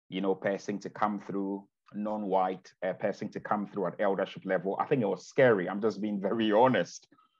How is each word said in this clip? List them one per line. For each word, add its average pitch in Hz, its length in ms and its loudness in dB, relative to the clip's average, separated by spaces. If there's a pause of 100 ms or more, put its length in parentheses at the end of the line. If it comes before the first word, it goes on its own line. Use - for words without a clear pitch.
you 92 120 -4
know, 95 140 2
person 98 460 -4
to - 100 -10
come 104 300 -2
through, 98 460 -6 (280)
non-white, 98 760 -2 (140)
uh, 92 100 0
person 101 360 -4
to 95 100 -10
come 104 260 -2
through 98 200 -4
at 85 140 -6
eldership 98 440 0
level. 95 360 0
I - 40 -2
think 139 160 0
it 101 80 2
was 92 180 -4
scary. 110 420 4
I'm 98 120 -4
just 101 220 0
being 104 180 -2
very 107 320 2
honest. 110 540 4 (340)